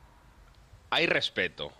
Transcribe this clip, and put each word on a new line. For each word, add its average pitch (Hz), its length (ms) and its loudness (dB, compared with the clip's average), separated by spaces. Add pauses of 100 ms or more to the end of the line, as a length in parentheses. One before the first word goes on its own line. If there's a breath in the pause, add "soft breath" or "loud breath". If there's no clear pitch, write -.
(920)
Hay 147 160 2
respeto, 92 720 -2